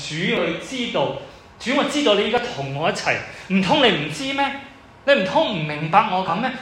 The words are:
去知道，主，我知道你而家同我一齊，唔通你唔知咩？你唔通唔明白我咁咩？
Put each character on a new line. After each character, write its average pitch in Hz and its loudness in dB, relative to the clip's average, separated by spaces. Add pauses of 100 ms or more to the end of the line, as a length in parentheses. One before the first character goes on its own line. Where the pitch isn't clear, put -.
(160)
去 202 -2
知 240 -6
道， 143 0 (440)
主， 233 -4
我 254 4
知 294 0
道 208 4
你 214 2
而 214 -2
家 - 4 (140)
同 135 -6
我 160 0
一 202 -2
齊， 127 -2 (320)
唔 190 2
通 285 4
你 233 8
唔 156 0
知 269 -6
咩？ 277 0 (600)
你 285 6
唔 208 4
通 285 2
唔 - -2
明 151 -4
白 196 4
我 185 0
咁 - -2
咩？ 254 -2 (100)